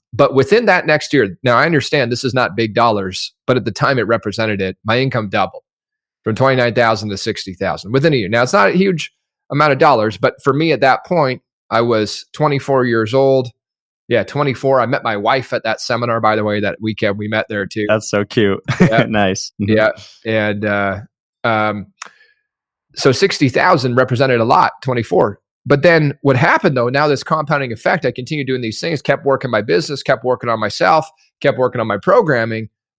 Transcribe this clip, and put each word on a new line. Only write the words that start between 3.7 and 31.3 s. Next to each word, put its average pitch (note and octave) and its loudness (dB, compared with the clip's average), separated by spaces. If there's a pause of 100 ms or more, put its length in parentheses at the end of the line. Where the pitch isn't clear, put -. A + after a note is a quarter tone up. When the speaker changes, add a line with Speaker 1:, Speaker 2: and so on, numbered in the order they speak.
Speaker 1:
time C3 0
it A2 0
represented G#2+ -2
it, F#2+ -4
my A2+ 0
income B2+ -2
doubled G2 -2 (600)
from A2+ -2
twenty-nine B2+ 2
thousand A2+ 0
to F#2+ -6
sixty - -8
thousand F#2 -6
within D3 2
a C3+ 2
year. G2 -4
Now, A#2 2
it's B2+ -2
not G3 4
a - 0
huge F3+ 0 (380)
amount D3 2
of C3+ 0
dollars, A#2 4
but C3 0
for C#3 2
me D#3 0
at A#2 -2
that B2+ 2
point, C#3+ 0 (280)
I A2+ 2
was A2+ 0
twenty-four C#3 0
years A2+ 0
old. C3+ 2 (580)
Yeah, A2+ 0
twenty-four. C3+ 0
I A2+ 0
met C3+ -4
my A2+ -4
wife A#2 -2
at A#2 -4
that A2 -4
seminar, A#2 -4
by A2 2
the G#2+ 0
way, G#2 -2
that G2+ -4
weekend. G#2+ -4
We G#2+ -8
met A2 -2
there G2+ -6
too. G#2 -6
Speaker 2:
That's G#2+ -2
so G#2 0
cute. G2+ 0 (100)
<laughs> - 0
Speaker 1:
Yeah. A2+ 4
Speaker 2:
Nice. G2+ -2
Mm-hmm. G#2+ 0
Speaker 1:
Yeah. G#2+ 2 (340)
And, G#2+ -2
uh, G2+ -2 (460)
um, G#2+ -4 (1000)
so E3 2
sixty F3 0
thousand C3 2
represented B2+ 2
a - 2
lot, C3+ 4 (100)
twenty-four. B2 0 (260)
But C#3+ 2
then D#3+ 4
what C#3 4
happened E3 2
though, A#2+ 0
now C#3+ 0
this C#3 0
compounding C#3+ -2
effect, F3 -2
I B2 -2
continued B2+ -6
doing B2+ -4
these A2 -8
things, E3+ -4
kept - -2
working C3+ 0
my G#2+ 0
business, D3+ -2
kept B2 0
working A#2+ -2
on A2+ -2
myself, D#3 2 (320)